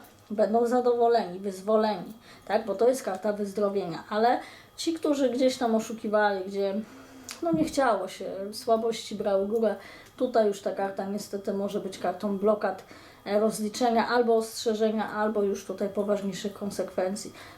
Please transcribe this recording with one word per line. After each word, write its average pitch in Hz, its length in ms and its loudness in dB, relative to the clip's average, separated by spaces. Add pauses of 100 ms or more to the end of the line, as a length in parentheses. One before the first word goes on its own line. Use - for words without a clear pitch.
(300)
będą 214 360 2
zadowoleni, 233 720 4
wyzwoleni, 196 760 0 (360)
tak? 220 180 0
Bo 196 80 -2
to 226 140 4
jest 254 140 2
karta 208 300 -4
wyzdrowienia, 196 760 -2
ale 233 300 2 (360)
ci, 330 180 -2
którzy 277 360 2
gdzieś 254 280 2
tam 226 160 2
oszukiwali, 214 720 0
gdzie, 196 280 -2 (680)
no, 339 100 0
nie 311 120 2
chciało 208 440 0
się, 190 220 -10 (220)
słabości 226 600 0
brały 196 320 2
górę, 214 280 2 (420)
tutaj 240 300 2
już 202 160 0
ta 202 80 -2
karta 190 340 -4
niestety 202 500 -6
może 196 260 -2
być 190 180 -10
kartą 196 400 -2
blokad, 208 460 0 (400)
e, 208 160 2
rozliczenia 220 680 2
albo 233 280 4
ostrzeżenia, 220 720 0
albo 214 320 0
już 202 220 -2
tutaj 196 240 -4
poważniejszych 202 680 -2
konsekwencji. 196 760 -4 (260)